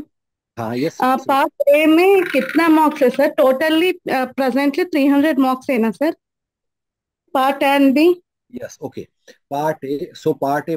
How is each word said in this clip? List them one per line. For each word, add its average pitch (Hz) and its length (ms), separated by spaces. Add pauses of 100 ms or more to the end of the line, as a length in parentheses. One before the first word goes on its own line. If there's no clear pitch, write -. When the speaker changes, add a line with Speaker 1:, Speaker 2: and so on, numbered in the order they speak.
(580)
Speaker 1:
हाँ, 113 180
यस, 147 240
Speaker 2:
आ, 262 160
Speaker 1:
सर। - 120
Speaker 2:
पार्ट 285 240 (240)
A 311 180
में 370 380
कितना 294 360 (120)
मार्क्स 294 220
है, 247 80
सर? 294 300
Totally, 320 540 (160)
आ, 262 160 (160)
presently 277 480
three 285 240
hundred 285 320
marks 262 240
है 254 80
ना, 220 120 (120)
सर? 320 140 (1160)
Part 277 280
A 277 160
and 269 180
B? 339 180 (400)
Speaker 1:
Yes, - 280
okay। 123 260 (420)
Part 151 340
A, 143 340
so 156 220
part 143 300
A, 160 60